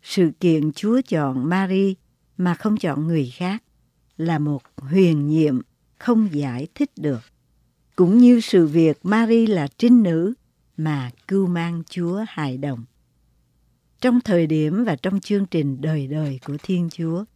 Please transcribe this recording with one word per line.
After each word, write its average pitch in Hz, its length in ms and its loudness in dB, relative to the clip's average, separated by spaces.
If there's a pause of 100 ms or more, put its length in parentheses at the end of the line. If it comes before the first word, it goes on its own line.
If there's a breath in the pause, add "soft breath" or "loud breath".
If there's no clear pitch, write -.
Sự 170 380 0
kiện 156 320 2
Chúa 226 300 0
chọn 139 480 -2
Mary 190 460 0 (420)
mà 180 160 0
không 214 240 -2
chọn 151 300 -4
người 151 280 -2
khác 190 280 -8 (540)
là 160 220 -2
một 147 240 -4 (140)
huyền 151 500 2
nhiệm 151 340 2 (360)
không 220 360 0
giải 139 420 -6
thích - 220 -4
được. 147 220 -4 (760)
Cũng 185 220 4
như 247 220 8
sự 180 280 4
việc 160 380 2
Mary 226 420 2
là 170 200 0 (100)
trinh 240 260 6
nữ 175 300 0 (440)
mà 147 340 -4 (160)
cưu 190 200 0
mang 170 420 -4
Chúa 180 380 -6
hài 135 300 -6
đồng. 131 280 -8 (1160)
Trong 247 200 2
thời 170 260 2
điểm 156 360 0
và 190 120 -2
trong 190 240 -4
chương 196 260 -2
trình 143 360 -4
đời 151 260 -4
đời 143 380 -6
của 147 180 -8
Thiên 175 280 -2
Chúa 165 340 -6 (100)